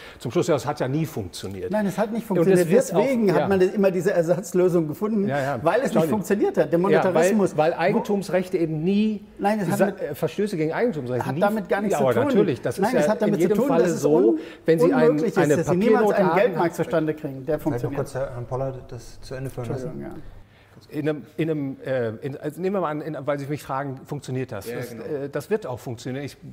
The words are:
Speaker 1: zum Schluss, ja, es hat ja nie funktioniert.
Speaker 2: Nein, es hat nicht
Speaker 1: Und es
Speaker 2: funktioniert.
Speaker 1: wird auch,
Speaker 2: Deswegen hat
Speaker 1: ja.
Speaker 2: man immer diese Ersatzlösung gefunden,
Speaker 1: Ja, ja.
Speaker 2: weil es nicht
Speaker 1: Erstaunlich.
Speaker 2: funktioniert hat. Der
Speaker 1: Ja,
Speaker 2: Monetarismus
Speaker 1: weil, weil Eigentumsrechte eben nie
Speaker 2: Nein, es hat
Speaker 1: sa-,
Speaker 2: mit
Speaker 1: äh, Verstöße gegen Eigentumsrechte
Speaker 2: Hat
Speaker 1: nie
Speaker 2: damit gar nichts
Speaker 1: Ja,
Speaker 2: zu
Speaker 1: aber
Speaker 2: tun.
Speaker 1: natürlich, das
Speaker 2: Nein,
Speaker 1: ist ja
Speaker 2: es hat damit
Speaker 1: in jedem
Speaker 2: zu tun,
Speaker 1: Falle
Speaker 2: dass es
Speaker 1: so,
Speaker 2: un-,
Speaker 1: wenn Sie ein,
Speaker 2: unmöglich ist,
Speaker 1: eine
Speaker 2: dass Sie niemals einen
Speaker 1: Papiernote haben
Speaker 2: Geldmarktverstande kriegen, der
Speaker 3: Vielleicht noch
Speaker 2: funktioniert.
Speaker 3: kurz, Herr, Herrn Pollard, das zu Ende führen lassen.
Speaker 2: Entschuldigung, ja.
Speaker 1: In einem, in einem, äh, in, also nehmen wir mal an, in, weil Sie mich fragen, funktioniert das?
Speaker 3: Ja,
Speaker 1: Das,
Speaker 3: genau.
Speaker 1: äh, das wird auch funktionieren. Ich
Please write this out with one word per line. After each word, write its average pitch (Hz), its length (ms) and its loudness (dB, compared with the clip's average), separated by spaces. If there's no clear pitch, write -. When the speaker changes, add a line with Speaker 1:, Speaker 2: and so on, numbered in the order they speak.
Speaker 1:
zum 123 120 -6
Schluss, 175 160 2
ja, 165 80 4
es 123 100 -2
hat 147 140 -4
ja 135 80 -2
nie 151 180 0
funktioniert. 95 640 -8
Speaker 2:
Nein, 208 140 0
es 180 120 -2
hat 208 140 -2
nicht 226 180 -6
Speaker 1:
Und 180 80 2
es 170 80 4
Speaker 2:
funktioniert. 180 240 4
Speaker 1:
wird 226 260 4
auch, 190 60 4
Speaker 2:
Deswegen 233 320 2
hat 151 80 4
Speaker 1:
ja. 135 60 0
Speaker 2:
man 190 140 4
immer 190 300 4
diese 180 220 0
Ersatzlösung 170 720 2
gefunden, 202 400 -2
Speaker 1:
Ja, 143 140 0
ja. 131 220 -2
Speaker 2:
weil 180 160 4
es 269 80 0
nicht - 80 -2
Speaker 1:
Erstaunlich. 160 140 4
Speaker 2:
funktioniert 214 480 0
hat. 151 140 2
Der 170 80 2
Speaker 1:
Ja, 175 40 2
Speaker 2:
Monetarismus 175 760 4
Speaker 1:
weil, 156 140 4
weil 160 80 -6
Eigentumsrechte 190 800 0
eben 160 260 -2
nie 202 380 2
Speaker 2:
Nein, 208 220 0
es 175 100 -2
hat 196 100 0
Speaker 1:
sa-, 190 80 6
Speaker 2:
mit 196 140 -8
Speaker 1:
äh, 147 140 -6
Verstöße 196 400 -2
gegen 156 160 0
Eigentumsrechte 143 540 -2
Speaker 2:
Hat 139 100 -4
Speaker 1:
nie 170 60 0
Speaker 2:
damit 208 260 0
gar 202 140 0
nichts 208 100 0
Speaker 1:
Ja, 165 80 -2
Speaker 2:
zu 135 60 4
Speaker 1:
aber 123 80 4
Speaker 2:
tun. - 100 2
Speaker 1:
natürlich, 190 380 2
das - 180 -4
Speaker 2:
Nein, 196 80 2
Speaker 1:
ist 254 60 0
ja 226 80 2
Speaker 2:
es - 80 2
hat 214 120 0
damit 196 140 2
Speaker 1:
in 151 60 0
jedem 185 140 4
Speaker 2:
zu 202 80 2
tun, 285 40 2
Speaker 1:
Falle 170 160 4
Speaker 2:
dass 175 80 2
es 139 100 -2
Speaker 1:
so, 147 140 4
Speaker 2:
un-, 214 240 4
Speaker 1:
wenn 165 140 4
Sie 170 140 6
ein, 156 160 6
Speaker 2:
unmöglich 160 220 2
ist, - 60 0
Speaker 1:
eine 147 200 4
Speaker 2:
dass 165 100 0
Sie - 80 2
niemals 214 200 4
einen 208 160 4
Speaker 1:
Papiernote 190 140 2
haben 170 140 2
Speaker 2:
Geldmarktverstande 165 760 0
kriegen, 135 320 -8
der 151 140 -2
Speaker 3:
Vielleicht 123 240 -2
noch 127 80 -4
Speaker 2:
funktioniert. 143 60 -6
Speaker 3:
kurz, 135 180 -6
Herr, 131 180 -6
Herrn 120 140 -10
Pollard, 131 440 -6
das - 300 -16
zu - 140 -12
Ende 131 160 -8
führen 117 180 -10
lassen. 127 180 -6
Speaker 2:
Entschuldigung, - 340 -12
ja. 143 60 -8
Speaker 1:
In 151 120 -2
einem, 147 160 -6
in 160 140 -2
einem, 139 340 -4
äh, 127 240 -2
in, 135 120 -8
also 147 220 -8
nehmen 190 180 -2
wir 185 40 -2
mal 156 80 -2
an, 151 120 -6
in, 151 240 -8
weil 143 120 -2
Sie 139 80 -8
mich 143 160 -6
fragen, 135 440 -6
funktioniert 131 460 -8
das? 101 160 -10
Speaker 3:
Ja, 120 100 -8
Speaker 1:
Das, 123 120 -8
Speaker 3:
genau. - 140 -14
Speaker 1:
äh, 139 260 -6
das 147 220 -6
wird 214 160 -2
auch 123 120 -8
funktionieren. 131 460 -10
Ich - 120 -14